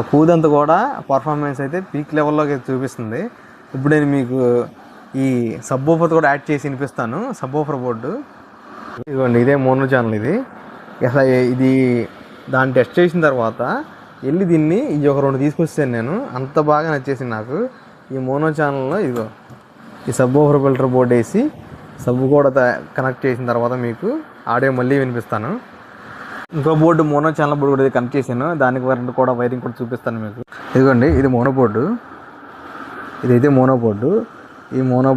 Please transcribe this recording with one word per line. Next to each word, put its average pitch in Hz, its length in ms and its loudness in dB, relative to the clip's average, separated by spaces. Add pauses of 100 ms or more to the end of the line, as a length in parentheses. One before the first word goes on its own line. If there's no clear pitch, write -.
(120)
కూదంత 160 340 4 (120)
కూడా 151 200 4 (360)
పర్ఫార్మెన్స్ 143 520 -4
అయితే 160 140 -6 (140)
పీక్ 147 260 -6
లెవెల్లోకి 151 380 0
అయితే 123 160 -12
చూపిస్తుంది. 127 500 -6 (520)
ఇప్పుడు 139 200 0
నేను 147 220 2
మీకు 127 200 -2 (880)
ఈ 135 40 0 (420)
సబ్‌వూఫర్ 160 480 2
కూడా 151 140 4
యాడ్ 143 180 -2
చేసి 147 180 -2
వినిపిస్తాను, 131 500 -6 (220)
సబ్‌వూఫర్ 143 440 -4
బోర్డు. 123 280 -6 (960)
ఇదిగోండి, 131 380 2
ఇదే 139 100 4 (100)
మోనో 131 280 4
ఛానల్ 113 260 2
ఇది. 139 160 -2 (720)
అసలు 135 160 2 (300)
ఇది 131 180 2 (840)
దాన్ని 131 240 2
టెస్ట్ 117 220 2
చేసిన 175 260 2
తర్వాత 117 360 0 (640)
వెళ్ళి 180 240 0
దీన్ని 160 280 4 (160)
ఇది 147 160 0
ఒక 139 140 0
రెండు 135 180 0
తీసుకొచ్చాను 147 540 -2
నేను, 123 180 -4 (220)
అంత 135 220 -2 (120)
బాగా 151 220 2
నచ్చేసింది 131 440 -4
నాకు. 120 200 -6 (560)
ఈ 131 160 -6
మోనో 147 200 0 (100)
ఛానల్లో 139 380 -2 (100)
ఇదిగో 117 200 -4 (840)
ఈ 120 100 -4
సబ్‌వూఫర్ 139 440 4
ఫిల్టర్ 131 320 2
బోర్డు 123 220 4
వేసి 190 260 0 (600)
సబ్ 127 180 0 (120)
కూడా 139 220 4
త-, 120 220 2 (180)
కనెక్ట్ 131 300 -4
చేసిన 123 260 -2
తర్వాత 120 200 0 (120)
మీకు 117 220 -6 (480)
ఆడియో 135 240 2
మళ్ళీ 127 240 2
వినిపిస్తాను. 120 480 -4 (1080)
ఇంకో 147 140 0 (100)
బోర్డు 160 300 4
మోనో 147 260 2
ఛానల్ 147 220 0
బోర్డు 139 160 2
కూడా 135 220 2
కనెక్ట్ 123 220 -2
చేశాను, 127 280 -4 (160)
దానికి 127 280 0
కరెంట్ 123 200 -2 (100)
కూడా 127 180 2
వైరింగ్ 123 260 -2
కూడా 123 160 -8
చూపిస్తాను 117 440 -6
మీకు. 107 160 -12 (340)
ఇదిగోండి, 131 340 6 (100)
ఇది 135 160 2
మోనో 123 240 2
బోర్డు, 113 240 2 (1400)
ఇదైతే 123 240 4 (100)
మోనో 131 240 4
బోర్డు. 113 280 0 (640)
ఈ 131 40 0 (100)
మోనో 127 260 2